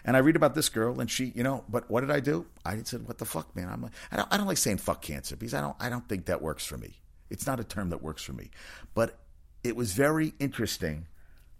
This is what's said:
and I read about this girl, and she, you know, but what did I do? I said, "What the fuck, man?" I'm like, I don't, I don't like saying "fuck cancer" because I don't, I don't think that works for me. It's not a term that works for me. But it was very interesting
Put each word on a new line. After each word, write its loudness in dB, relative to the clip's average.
and 6
I 10
read 8
about 6
this 2
girl, 0
and -2
she, -2
you 0
know, 0
but -2
what 4
did 0
I 4
do? 0
I -2
said, -8
"What -8
the -6
fuck, -6
man?" -4
I'm -6
like, -8
I -2
don't, 2
I 6
don't 2
like 2
saying 2
"fuck 0
cancer" -8
because -6
I 0
don't, -4
I -2
don't -4
think -2
that 0
works -4
for -8
me. -14
It's -8
not 0
a -4
term -4
that -4
works -6
for -8
me. -12
But 2
it 0
was 0
very 4
interesting -2